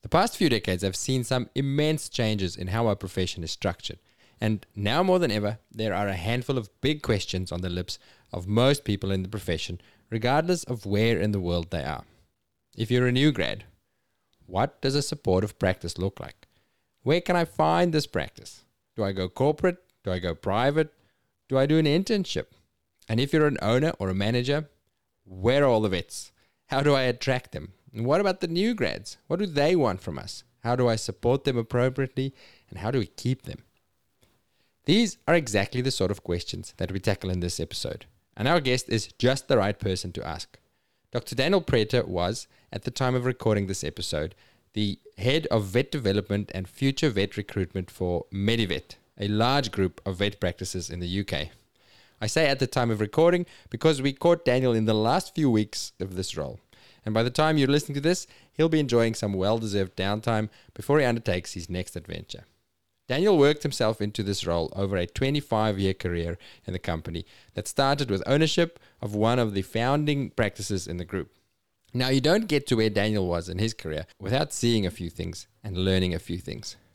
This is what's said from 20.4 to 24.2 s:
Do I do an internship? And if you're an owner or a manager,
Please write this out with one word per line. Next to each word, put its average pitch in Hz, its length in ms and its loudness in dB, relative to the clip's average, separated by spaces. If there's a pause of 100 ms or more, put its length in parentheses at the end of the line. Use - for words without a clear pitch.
Do 135 80 2
I 135 80 4
do 156 140 4
an 156 80 4
internship? 190 640 0 (600)
And 113 100 2
if 139 140 0
you're 151 140 4
an 143 160 0
owner 127 340 2
or 95 120 -2
a 92 40 -2
manager, 123 560 0 (600)